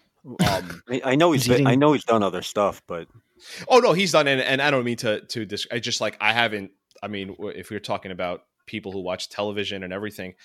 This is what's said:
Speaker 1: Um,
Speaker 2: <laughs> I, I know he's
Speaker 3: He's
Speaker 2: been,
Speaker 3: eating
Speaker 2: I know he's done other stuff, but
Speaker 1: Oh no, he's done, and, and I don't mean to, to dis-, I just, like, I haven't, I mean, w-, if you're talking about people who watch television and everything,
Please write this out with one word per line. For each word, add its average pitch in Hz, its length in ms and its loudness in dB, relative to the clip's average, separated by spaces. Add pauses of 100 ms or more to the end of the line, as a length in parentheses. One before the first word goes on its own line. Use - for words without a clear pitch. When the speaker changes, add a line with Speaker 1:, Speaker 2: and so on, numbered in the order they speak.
(260)
Speaker 1:
Um, 123 120 -14 (480)
Speaker 2:
<laughs> - 40 -20
I, 123 160 -4
I 127 100 2
know 165 180 6
he's 135 100 2
Speaker 3:
He's 123 60 0
Speaker 2:
been, 123 120 4
Speaker 3:
eating 135 60 4
Speaker 2:
I 120 80 6
know 147 180 6
he's 117 100 0
done 113 200 2
other 90 180 -2
stuff, 98 460 -2
but 85 200 -10 (600)
Speaker 1:
Oh 254 120 6
no, 233 140 6
he's 180 180 2
done, 151 160 6
and, 135 140 2
and 135 200 0
I 147 100 4
don't 131 120 2
mean 120 140 -2
to, 107 240 -2
to 113 240 -8
dis-, 98 260 -8
I 120 80 -4
just, 117 220 -4
like, 107 180 -4
I 107 140 0
haven't, 107 380 -2 (300)
I 104 60 -8
mean, 98 220 -8
w-, 101 260 -10
if - 160 -14
you're 104 80 -8
talking 98 320 -8
about 90 300 -6 (240)
people 107 260 -10
who 98 100 -8
watch 90 280 -8
television 101 540 -6
and 92 100 -10
everything, 101 400 -10 (120)